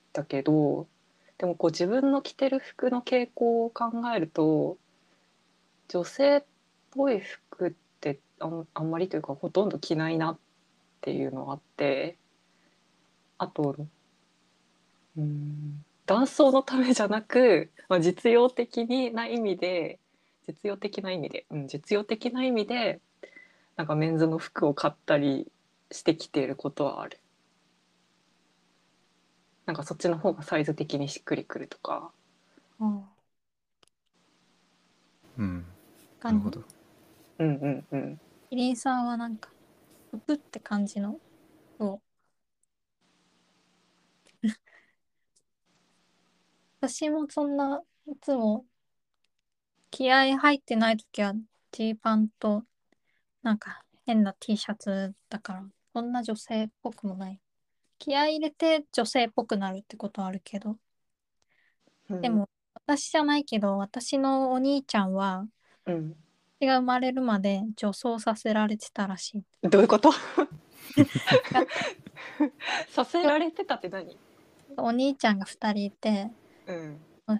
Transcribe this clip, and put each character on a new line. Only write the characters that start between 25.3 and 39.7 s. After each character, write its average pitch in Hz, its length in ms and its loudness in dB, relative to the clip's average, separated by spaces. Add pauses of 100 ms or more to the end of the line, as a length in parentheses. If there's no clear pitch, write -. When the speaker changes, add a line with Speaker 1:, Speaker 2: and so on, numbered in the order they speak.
Speaker 1:
し - 120 -14
て 160 140 4
き - 100 -14
て 147 140 -2
い 131 60 -2
る 135 80 -6
こ 147 160 -8
と 147 140 -2
は 127 180 -6
あ - 40 -10
る。 - 120 -18 (2500)
な 175 80 -4
ん - 20 -6
か 147 80 -8
そ 170 100 -10
っ 156 40 -8
ち 180 120 0
の 170 80 0
方 170 160 0
が 151 80 -10
サ 156 160 -4
イ 151 80 0
ズ 156 80 -2
的 151 240 -6
に 143 100 -4
し - 120 -12
っ - 40 -20
く 151 120 -4
り - 100 -8
く - 140 -12
る - 80 -12
と - 100 -18
か。 - 340 -8 (680)
Speaker 2:
う 220 80 -2
ん。 202 160 -4 (2250)
Speaker 3:
う 110 60 -4
ん。 87 220 -6 (540)
Speaker 2:
感 220 200 2
じ。 202 60 0
Speaker 3:
な 214 40 -2
る - 0 -
ほ - 0 -
ど。 - 140 -8 (720)
Speaker 1:
う 165 80 2
ん 147 120 2
う 143 120 -4
ん 135 220 -6
う 143 60 -4
ん。 139 220 -8 (300)
Speaker 2:
キ 254 60 -8
リ 247 160 0
ン 247 40 -2
さ 254 220 -2
ん 240 80 -2
は 240 100 -4
な 233 120 -6
ん 220 100 -8
か、 - 140 -20 (600)